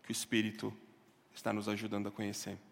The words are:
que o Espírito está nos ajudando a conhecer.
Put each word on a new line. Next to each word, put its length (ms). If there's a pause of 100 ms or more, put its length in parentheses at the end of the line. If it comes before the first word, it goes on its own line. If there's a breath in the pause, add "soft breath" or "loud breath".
que 80
o 20
Espírito 640 (580)
está 200
nos 160
ajudando 380
a 40
conhecer. 460 (140)